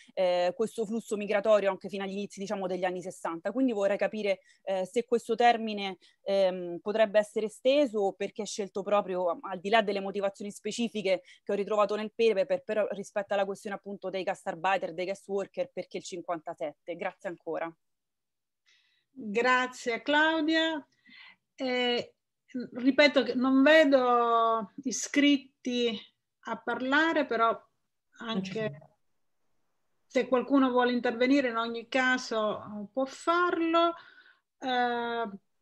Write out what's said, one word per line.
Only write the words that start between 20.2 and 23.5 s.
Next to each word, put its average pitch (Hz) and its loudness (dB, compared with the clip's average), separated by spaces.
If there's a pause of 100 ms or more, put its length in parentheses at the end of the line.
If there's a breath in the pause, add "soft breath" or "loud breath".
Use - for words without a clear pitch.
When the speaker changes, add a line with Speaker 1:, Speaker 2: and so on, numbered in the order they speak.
Speaker 2:
Eh, 247 -2 (580)
ripeto 269 6
che 226 -2
non 262 4